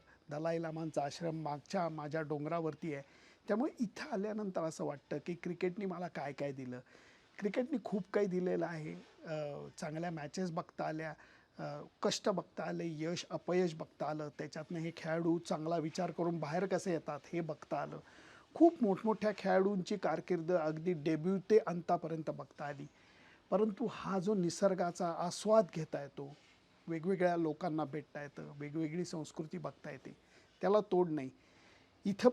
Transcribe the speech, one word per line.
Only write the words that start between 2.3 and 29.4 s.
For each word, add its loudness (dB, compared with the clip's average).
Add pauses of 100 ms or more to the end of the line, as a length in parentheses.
आहे, -8 (440)
त्यामुळे 2
इथं -4
आल्यानंतर -2
असं -2
वाटतं -4
की -6
क्रिकेटनी -2
मला -4
काय -6
काय -4
दिलं. -8 (600)
क्रिकेटनी -2
खूप -2 (100)
काही 4
दिलेलं 0
आहे. -6 (320)
अ, -6 (100)
चांगल्या -6
मॅचेस -6
बघता -6
आल्या, -4 (460)
अ, -8 (220)
कष्ट 0
बघता -4
आले, -4
यश -4
अपयश 0
बघता -8
आलं, -4 (100)
त्याच्यातनं -8
हे -4
खेळाडू 2
चांगला -2
विचार -2
करून 0
बाहेर 0
कसे 0
येतात -4 (140)
हे 0
बघता -4
आलं. -4 (540)
खूप 8
मोठमोठ्या 2
खेळाडूंची 4
कारकीर्द 0
अगदी 2
डेब्यू 2
ते 6 (100)
अंतापर्यंत 0
बघता -8
आली. -8 (640)
परंतु 2
हा -2
जो 2
निसर्गाचा 2
आस्वाद 6 (100)
घेता -4
येतो, -10 (520)
वेगवेगळ्या 2
लोकांना 0
भेटता -8
येतं, -10
वेगवेगळी -2
संस्कृती -8